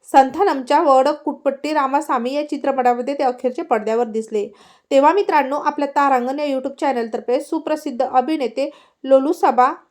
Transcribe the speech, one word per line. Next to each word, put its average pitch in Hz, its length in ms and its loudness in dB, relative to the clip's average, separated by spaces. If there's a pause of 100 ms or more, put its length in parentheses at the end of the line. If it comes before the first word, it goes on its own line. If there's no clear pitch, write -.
(120)
संथानमच्या 285 680 4
वडक 285 420 2
कुटपट्टी 285 500 -6
रामासामी 269 600 -2
या 294 160 -4
चित्रपटामध्ये 262 680 -2
ते 285 80 -4
अखेरचे 247 400 -2
पडद्यावर 226 420 -2
दिसले. 220 440 -6 (420)
तेव्हा 285 220 6
मित्रांनो, 302 440 0
आपल्या 294 320 -2
तारांगण 277 500 0
या 294 80 -4
YouTube 269 340 -6
चॅनलतर्फे 240 600 -2
सुप्रसिद्ध 302 640 -4
अभिनेते 262 680 -2 (340)
लोलू 269 280 4
सबा 262 380 2 (200)